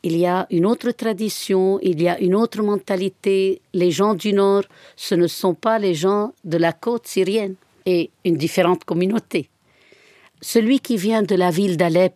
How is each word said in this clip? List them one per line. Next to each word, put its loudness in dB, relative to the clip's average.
il -2
y 2
a 0
une 2
autre 0
tradition, -2
il 0
y 2
a -2
une 2
autre 0
mentalité. -2
Les 2
gens 2
du -4
Nord, 2
ce -6
ne 2
sont -2
pas -2
les 0
gens 0
de -4
la 2
côte -6
syrienne -2
et 0
une 0
différente 0
communauté. -2
Celui 2
qui -4
vient 0
de 0
la 4
ville 0
d'Alep 2